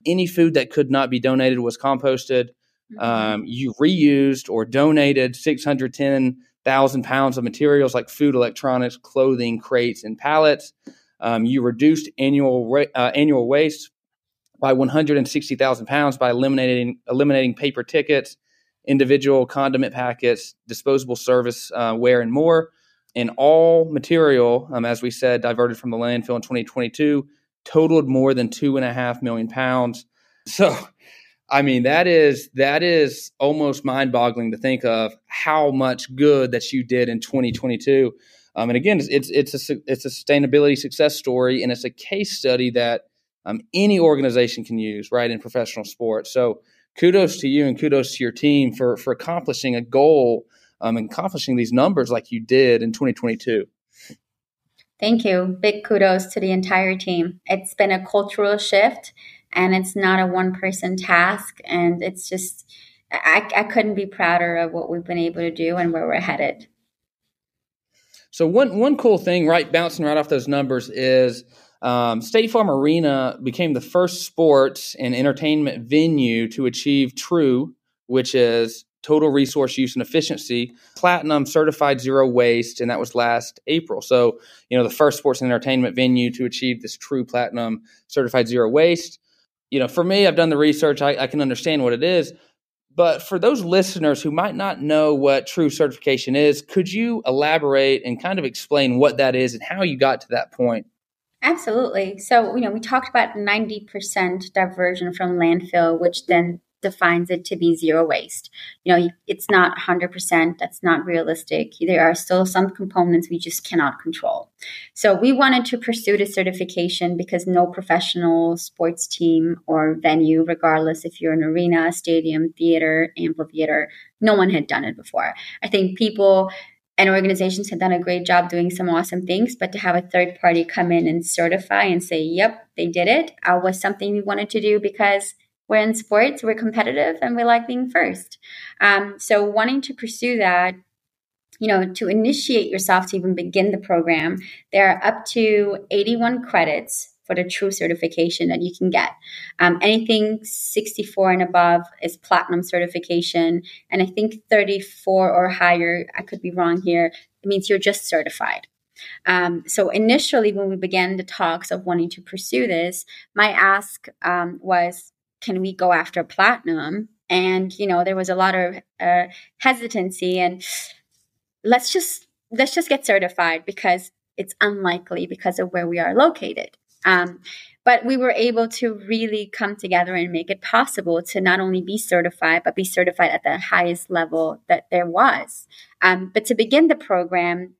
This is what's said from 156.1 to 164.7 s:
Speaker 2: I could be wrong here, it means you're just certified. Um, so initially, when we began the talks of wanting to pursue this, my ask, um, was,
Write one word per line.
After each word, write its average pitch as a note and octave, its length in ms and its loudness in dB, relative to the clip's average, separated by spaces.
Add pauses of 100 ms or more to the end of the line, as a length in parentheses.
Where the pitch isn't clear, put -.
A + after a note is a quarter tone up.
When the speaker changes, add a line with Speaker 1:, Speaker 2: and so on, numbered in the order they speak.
Speaker 2:
I - 60 -8
could - 180 -14
be F3 120 -8
wrong F3 300 0
here, E3+ 240 2 (360)
it G3 60 -6
means G3 200 -2
you're G3 120 2
just G3+ 280 -2
certified. - 600 -4 (580)
Um, F3 400 0
so F#3+ 220 0
initially, A3 640 2
when G3 160 -4
we F#3+ 80 -4
began F#3 400 -2
the F#3 80 -8
talks E3+ 480 -4
of F#3 120 -8
wanting F3 260 -2
to F3 120 -18
pursue E3+ 460 -4
this, F3 360 -4 (300)
my G#3 160 2
ask, G3 560 0 (160)
um, F3 400 -4
was, F3+ 500 -2 (280)